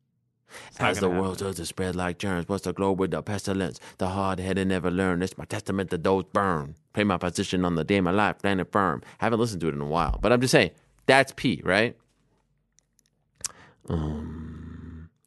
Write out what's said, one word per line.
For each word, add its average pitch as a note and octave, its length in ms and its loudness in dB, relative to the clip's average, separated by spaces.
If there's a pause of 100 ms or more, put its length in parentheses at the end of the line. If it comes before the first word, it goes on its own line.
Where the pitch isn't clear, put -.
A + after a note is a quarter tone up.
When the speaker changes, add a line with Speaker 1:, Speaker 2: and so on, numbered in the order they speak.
(680)
Speaker 1:
It's - 100 -18
not B2 100 2
Speaker 2:
"As G2+ 100 0
the G2 80 2
Speaker 1:
gonna F2+ 140 2
Speaker 2:
world G2 40 0 (100)
Speaker 1:
happen. - 20 -10
Speaker 2:
starts G2 200 -6
to E2+ 100 -8
spread F#2 280 -4
like F2+ 220 -2
germs, F2+ 320 -4
what's G2 140 -2
the F2+ 100 -4
glow G2 180 2
with F#2 200 0
the D#2+ 100 -4
pestilence? F#2+ 580 -4 (200)
The F#2+ 100 -2
hard-headed F#2+ 580 -2
never F2+ 220 0
learn. F2+ 320 2
It's F#2 160 -4
my - 80 -12
testament G2 460 -4
to F2 80 -2
those F#2+ 240 2 (100)
burn. E2 420 0 (180)
Pray G#2 100 0
my G2 140 2
position F2+ 460 0
on F2 120 2
the D#2+ 80 0
day G2 180 4
my F2 100 4
life G2 320 2
landed F#2+ 280 0
firm." F2 320 2 (160)
Haven't A2 200 0
listened G#2+ 220 -2
to E2 60 0
it D2 80 -2
in C#2+ 60 -6
a C#2+ 40 -2
while, D2+ 380 0
but G#2+ 100 4
I'm B2 80 4
just B2+ 100 2
saying, A2 200 6 (340)
that's C3+ 300 6
P, G#2 280 0
right? G#2+ 320 2 (1900)
Um, - 1200 -8 (180)